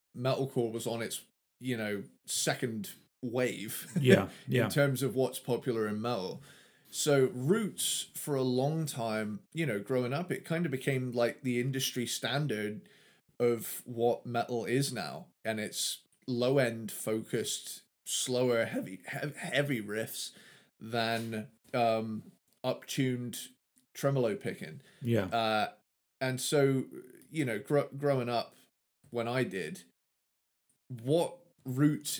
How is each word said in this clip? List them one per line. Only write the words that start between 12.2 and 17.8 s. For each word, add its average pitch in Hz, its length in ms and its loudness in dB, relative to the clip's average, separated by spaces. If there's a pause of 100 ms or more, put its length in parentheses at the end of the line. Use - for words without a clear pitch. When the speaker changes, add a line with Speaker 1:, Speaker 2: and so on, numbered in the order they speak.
Speaker 1:
of 120 460 2
what 120 420 2
metal 117 400 -2
is 131 260 2
now. 78 340 -8 (180)
And 110 160 -2
it's - 400 -4 (260)
low-end 120 680 2
focused, - 920 -4 (220)